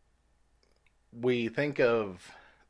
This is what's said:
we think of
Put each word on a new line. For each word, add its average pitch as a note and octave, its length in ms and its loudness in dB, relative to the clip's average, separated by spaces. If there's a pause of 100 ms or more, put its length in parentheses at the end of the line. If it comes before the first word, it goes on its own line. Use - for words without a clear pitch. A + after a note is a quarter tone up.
(1120)
we A#2+ 360 0
think C#3+ 300 -2
of A2+ 540 0 (380)